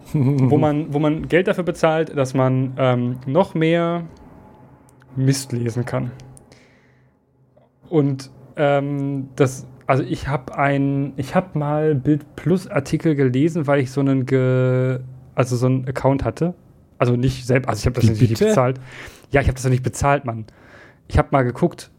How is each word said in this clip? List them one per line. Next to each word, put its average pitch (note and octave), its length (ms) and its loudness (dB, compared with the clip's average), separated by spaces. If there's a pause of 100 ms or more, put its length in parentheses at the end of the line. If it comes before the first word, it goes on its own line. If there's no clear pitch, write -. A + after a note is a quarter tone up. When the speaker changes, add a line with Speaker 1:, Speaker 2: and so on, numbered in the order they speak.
Speaker 1:
<laughs> - 100 -20
Speaker 2:
wo C#3 440 2
man, D3+ 380 0
wo D3 60 0
man D3+ 280 0
Geld F#3 200 2
dafür F#3 160 0
bezahlt, D#3+ 520 0
dass C3 180 0
man, C3 440 2
ähm, B2+ 480 0
noch E3 280 0
mehr E3+ 500 0 (1120)
Mist C3+ 360 0
lesen A#2+ 320 -4
kann. B2+ 280 -6 (1800)
Und, C#3 420 0 (260)
ähm, C#3 800 0
das, - 300 0 (200)
also C3+ 160 2
ich E3+ 260 -6
hab C#3+ 300 -6
ein, C#3 580 0
ich C3+ 180 -6
hab F#3 200 -2
mal D3+ 400 0
Bild D3 420 -2
Plus F#3 320 0
Artikel D#3 460 -2
gelesen, C#3 520 0
weil C#3+ 140 2
ich C3 100 -2
so C#3+ 100 -4
einen C3+ 260 2
ge-, B2+ 720 2 (360)
also B2 220 0
so B2 100 2
einen B2+ 220 0
Account C3+ 360 0
hatte. D#3+ 300 -2 (440)
Also B2 180 2
nicht B2+ 300 -2
selbst, B2+ 220 2
also G2+ 120 -2
ich - 60 0
hab B2+ 80 0
das A#2+ 100 0
Speaker 1:
Wie A2+ 40 8
Speaker 2:
natürlich A2 220 4
nicht A2+ 100 -2
Speaker 1:
bitte? G#3+ 100 4
Speaker 2:
bezahlt. C3 300 2 (500)
Ja, C#3 100 2
ich B2 80 2
hab C3 60 2
das B2 80 -12
doch C3 80 2
nicht B2+ 140 0
bezahlt, C#3+ 400 0
Mann. A2+ 220 -8 (600)
Ich - 100 -2
hab - 160 2
mal C#3 100 4
geguckt, - 560 -2